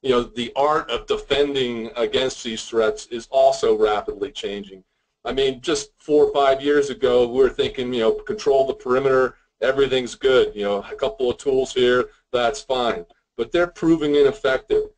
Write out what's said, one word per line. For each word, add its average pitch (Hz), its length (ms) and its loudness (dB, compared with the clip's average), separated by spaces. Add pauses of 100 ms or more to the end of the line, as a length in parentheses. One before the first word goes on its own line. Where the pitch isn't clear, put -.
You 131 100 -4
know, 123 120 2
the 117 340 -8
art 151 320 0
of 117 180 -6
defending 131 880 -2
against 123 460 -4
these 113 220 -8
threats 107 440 -2
is 117 220 -12
also 135 460 2
rapidly 104 540 -2
changing. 101 520 -12 (400)
I 120 100 -6
mean, 131 280 -2
just - 380 -4
four 147 260 4
or 143 80 0
five 135 300 2
years 143 260 2
ago, 123 400 2
we 123 120 0
were 127 100 6
thinking, 123 420 -4
you 123 80 -2
know, 110 120 2
control 135 540 0
the 131 60 -4
perimeter, 131 640 0 (260)
everything's 127 540 0
good, 127 400 2
you 104 80 -6
know, 101 280 -2
a - 40 -12
couple 131 340 -2
of 120 80 -2
tools 131 380 -2
here, 123 340 2 (240)
that's 120 300 0
fine. 123 420 -2 (320)
But 117 160 -6
they're 175 140 2
proving 160 480 0
ineffective. 139 720 2 (140)